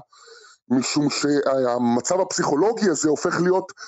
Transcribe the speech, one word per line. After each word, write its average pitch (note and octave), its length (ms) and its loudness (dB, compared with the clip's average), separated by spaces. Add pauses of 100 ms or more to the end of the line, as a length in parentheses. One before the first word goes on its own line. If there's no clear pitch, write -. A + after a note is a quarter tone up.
(680)
משום B2+ 400 0
שהמצב C3 1080 0
הפסיכולוגי F#3+ 720 0
הזה D#3 200 0
הופך E3 320 -2
להיות F3+ 300 0 (160)